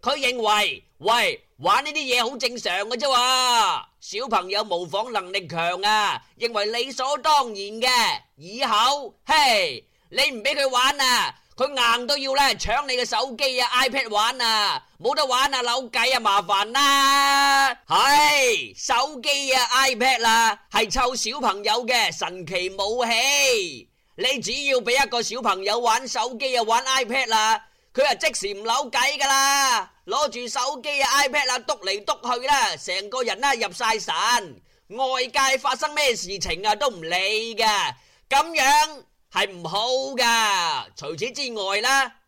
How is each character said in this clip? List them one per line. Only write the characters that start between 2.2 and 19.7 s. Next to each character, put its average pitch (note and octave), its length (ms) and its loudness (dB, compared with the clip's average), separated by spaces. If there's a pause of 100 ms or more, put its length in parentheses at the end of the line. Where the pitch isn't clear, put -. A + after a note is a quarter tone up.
好 C4+ 80 -10
正 A#3+ 200 -4
常 F#3+ 160 -4 (160)
嘅 B3 80 -4
啫 A#3 80 -4
喎。 B3 760 2 (180)
小 A#3 300 -8
朋 F#3+ 200 0
友 G3+ 140 -2
模 F3+ 220 -4
仿 G#3 260 -4
能 F#3 220 -4
力 G3 140 -4
強 E3+ 340 -2
啊， G#3 400 0 (180)
認 A#3 140 -4
為 G#3 140 -2
理 A#3+ 260 -4
所 C4+ 240 -2
當 C#4+ 300 2
然 A3 80 -8
嘅。 G#3+ 340 -4 (480)
以 G3 260 -8
後， B3 500 2 (120)
嘿， G#3+ 600 2 (240)
你 B3+ 120 -2 (100)
唔 A3+ 100 -10
畀 C4+ 140 0
佢 C#4 140 0
玩 C4 320 2
啊， A#3 340 0 (220)
佢 C4 100 0
硬 B3 400 0
都 C#4+ 100 0
要 C4+ 180 -2
呢， C#4+ 60 4 (140)
搶 B3+ 300 -2
你 C4 80 -4
嘅 B3 120 0
手 B3 300 -4
機 C4 240 -2
啊， A#3+ 100 0 (140)
iPad B3+ 260 -2
玩 A3 320 0
啊， G#3 400 0 (200)
冇 B3+ 140 0
得 D4+ 100 0
玩 C4+ 280 2
啊， B3+ 80 -2
扭 A#3+ 280 -2
計 B3 260 0
啊， A#3+ 40 2
麻 G3+ 220 2
煩 G3+ 320 0
啦。 C#4 1000 4 (140)
係， B3 920 4
手 C4+ 440 -2
機 C#4 320 -2
啊， B3+ 120 4 (220)